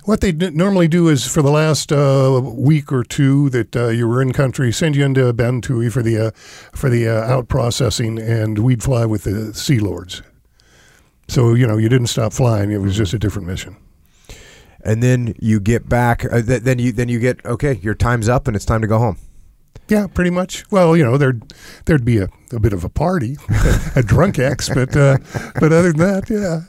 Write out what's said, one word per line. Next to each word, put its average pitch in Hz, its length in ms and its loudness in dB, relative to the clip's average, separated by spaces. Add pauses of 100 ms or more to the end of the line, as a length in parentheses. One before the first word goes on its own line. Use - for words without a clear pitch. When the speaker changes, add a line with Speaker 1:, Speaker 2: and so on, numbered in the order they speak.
Speaker 1:
What 214 160 0
they 202 120 0
d-, 170 180 -2
normally 175 360 2
do 170 220 2
is 143 180 2
for - 140 -2
the 139 100 2
last, 156 400 0
uh, 135 520 2
week 139 500 0
or 123 120 0
two 139 460 2
that, 120 240 -4
uh, 120 140 0
you 117 180 0
were 120 140 0
in 131 120 0
country, 131 380 0
send 147 260 0
you 143 80 2
into 131 280 2
Ben 120 300 -2
Thuy 120 280 -2
for 120 120 -2
the, 110 240 0
uh, 110 40 -4 (460)
for 135 140 -2
the, 117 180 2
uh, 110 140 0
out 123 260 -2
processing, 117 720 -2
and 110 400 -2
we'd 117 240 2
fly 117 240 0
with 107 180 -2
the 107 300 -6
Sea 135 240 0
Lords. 90 440 -6 (1040)
So, 117 280 2
you 123 120 4
know, 107 120 0
you 110 100 2
didn't 123 200 2
stop 110 260 -2
flying. 107 360 0
It 104 80 -2
was 98 180 -2
just 110 180 -2
a 107 40 -2
different 98 300 -4
mission. 95 280 -10 (1080)
Speaker 2:
And 110 180 -2
then 123 380 0
you 110 200 2
get 110 280 -2
back, 120 360 0
uh, 120 180 0
th-, 110 200 -2
then 127 160 0
you, 123 140 0
then 120 160 -4
you 120 100 -2
get, 120 280 -2
"Okay, 120 360 -2
your 104 120 -2
time's 120 340 0
up 127 180 0
and 120 80 -2
it's 98 120 -4
time 113 160 0
to 110 40 0
go 110 120 2
home." 113 180 0 (720)
Speaker 1:
Yeah, 208 180 0
pretty 175 240 -2
much. 180 400 -6
Well, 175 260 4
you 165 80 4
know, 123 140 2
there'd, 131 240 0 (420)
there'd 143 220 2
be 117 120 4
a, 95 100 -2 (240)
a 120 80 -4
bit 107 120 2
of 90 120 -4
a - 40 -6
party, 151 480 -2 (300)
<laughs> - 300 0
a 131 60 4
drunk 147 360 2
ex, 135 320 -2
but, 131 260 0
uh, 139 220 4 (420)
but 156 120 4
other 170 200 4
than 151 60 -2
that, 190 320 0
yeah, 190 380 -2